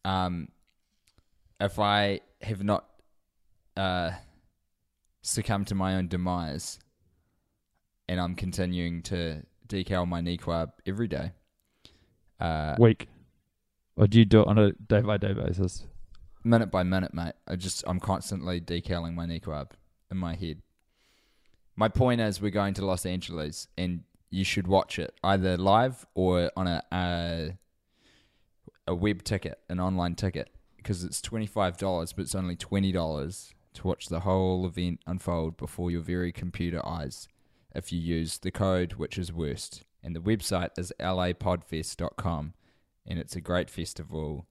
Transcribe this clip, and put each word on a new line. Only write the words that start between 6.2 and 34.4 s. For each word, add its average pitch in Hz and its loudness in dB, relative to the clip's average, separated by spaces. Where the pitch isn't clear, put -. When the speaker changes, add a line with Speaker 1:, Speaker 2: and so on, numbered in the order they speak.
Speaker 1:
and 90 0
I'm 90 -2
continuing 87 -2
to 82 -4
decal 92 0
my 87 -2
knee 87 0
quab 85 -2
every 101 -2
day. 76 -4
Uh, 78 -2
Speaker 2:
Week. 113 6
Or 104 8
do 101 8
you 117 12
do 107 10
it - 6
on 101 6
a 104 8
day-by-day 101 2
basis? 92 -2
Speaker 1:
Minute 113 6
by 92 2
minute, 92 0
mate. 82 -6
I - -2
just, 90 -6
I'm 92 0
constantly 90 -2
decaling 85 -4
my 85 -4
knee 82 -4
quab 73 -8
in - -6
my 87 -2
head. 82 -8
My 110 2
point 123 4
is, 107 0
we're 101 0
going 98 0
to 98 -4
Los 92 0
Angeles, 85 -6
and 90 -4
you 92 0
should 92 0
watch 95 4
it 78 -6
either 92 4
live 107 4
or 90 4
on 92 0
a, 85 0
uh, 85 -2
a 92 0
web 92 0
ticket, - -4
an 90 -2
online 90 2
ticket, 87 -4
'cause 90 -4
it's - -6
twenty-five 101 -2
dollars, 90 -2
but 98 -4
it's 76 -6
only 92 -2
twenty 98 0
dollars 80 -4
to - -8
watch - -2
the 82 -2
whole 92 2